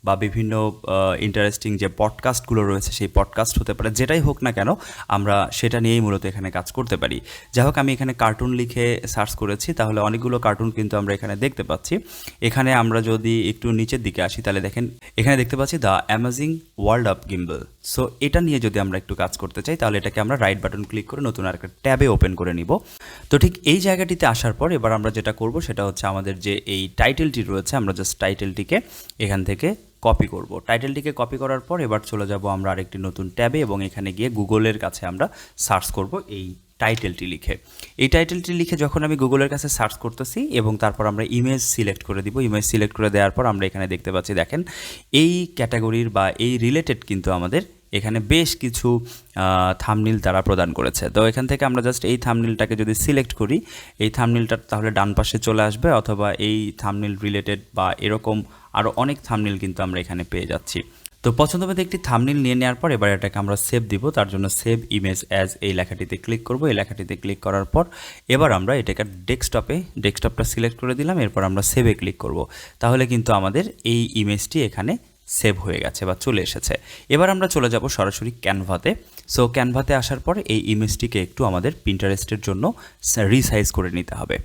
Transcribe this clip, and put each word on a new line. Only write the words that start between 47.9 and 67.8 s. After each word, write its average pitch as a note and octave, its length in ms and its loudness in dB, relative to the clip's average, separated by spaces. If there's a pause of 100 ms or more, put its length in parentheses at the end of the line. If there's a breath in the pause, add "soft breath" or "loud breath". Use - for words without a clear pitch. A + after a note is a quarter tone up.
এখানে G#2+ 280 0
বেশ D3+ 360 0
কিছু, A#2+ 500 0 (280 loud breath)
আহ, F#2 440 2
থাম্বনেল G#2+ 400 2
তারা F#2+ 240 2
প্রদান F2 300 2
করেছে। - 380 -2
তো G#2+ 160 4
এখান B2+ 200 2
থেকে C#3 180 0
আমরা B2 180 2
just B2 240 0
এই B2 120 2
থাম্বনেলটাকে A2+ 580 0
যদি A2 180 2
সিলেক্ট C#3 380 2
করি, A#2+ 280 0 (380 loud breath)
এই G#2+ 120 2
থাম্বনেলটা A#2 460 2
তাহলে A2 340 -2
ডান G2+ 240 2
পাশে G#2+ 240 0
চলে A2 240 4
আসবে, A2 300 2
অথবা G#2 400 2
এই G#2+ 460 -2
থাম্বনেল G2+ 440 -4
রিলেটেড G2+ 380 -2 (140)
বা F#2 240 2
এরকম G#2+ 440 -2 (300 loud breath)
আরও G#2+ 240 2
অনেক C#3 280 0
থাম্বনেল G#2 340 -2
কিন্তু F#2+ 240 -4
আমরা F#2 180 -2
এখানে F2 240 -6
পেয়ে F2+ 220 -6
যাচ্ছি। - 360 -6 (400 loud breath)
তো A#2+ 100 2
পছন্দ D3+ 320 2
মতো F#3 180 -2
একটি F3+ 160 -4
থাম্বনেল B2+ 380 2
নিয়ে B2+ 180 2
নেওয়ার B2+ 200 2
পর D#3+ 160 -2
এবার G#2 200 2
এটাকে G2 280 0
আমরা G2+ 180 0
সেভ A#2+ 260 0
দিব। G#2 280 -2
তার G2+ 180 2
জন্য G2 200 -2
save A2+ 500 -2
image F#2+ 240 -2
as F#2+ 260 0 (120)
এই G2+ 120 -2
লেখাটিতে F2+ 440 -4
ক্লিক A#2 280 -4
করব। C3 200 -2
এই C3 100 2
লেখাটিতে G2+ 420 -4
ক্লিক G2+ 240 -6
করার G2 240 0
পর E3 200 2 (440 loud breath)